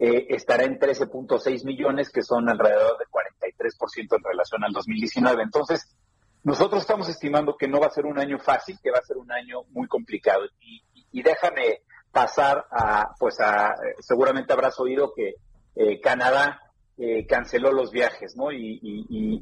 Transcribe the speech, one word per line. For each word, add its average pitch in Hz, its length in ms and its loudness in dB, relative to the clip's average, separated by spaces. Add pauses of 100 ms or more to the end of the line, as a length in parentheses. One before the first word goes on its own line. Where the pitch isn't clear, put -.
eh, 120 300 2
estará 123 340 2
en 131 160 -2
trece 135 260 2
punto 131 320 -2
seis 127 260 -2
millones, 139 460 -2
que 120 120 0
son 117 260 0
alrededor 110 500 4
de 117 80 -8
cuarenta - 420 -6
y - 40 -10
tres - 260 -6
por 113 100 -6
ciento 113 280 -2
en 101 80 -8
relación 95 400 -2
al 104 80 -2
dos 95 160 -6
mil 110 100 -4
diecinueve. 117 460 0
Entonces, 147 500 -2 (480)
nosotros 185 380 2
estamos 196 280 -2
estimando 147 480 0
que 143 120 -2
no 139 100 0
va 135 80 4
a - 40 0
ser 143 140 -2
un 147 140 -4
año 139 220 -4
fácil, 147 420 -2
que 139 80 0
va 123 80 2
a 123 80 -2
ser 139 100 -8
un 123 140 -14
año 123 400 -8
muy 123 160 -6
complicado. - 580 -2 (160)
Y, 226 220 -20 (100)
y, - 280 -12
y - 20 -6
déjame 135 600 2 (280)
pasar 139 600 2
a, 107 480 0
pues 120 200 0
a, 104 300 4
eh, - 320 -6
seguramente 131 520 2
habrás 131 280 2
oído 131 340 0
que, 101 200 -4 (420)
eh, 107 240 2
Canadá, 131 580 2 (380)
eh, 117 300 -2
canceló 123 440 0
los 131 220 0
viajes, 120 420 -2
¿no? 131 160 -4
Y, 113 300 -10
y, 107 280 -10
y, 110 340 -4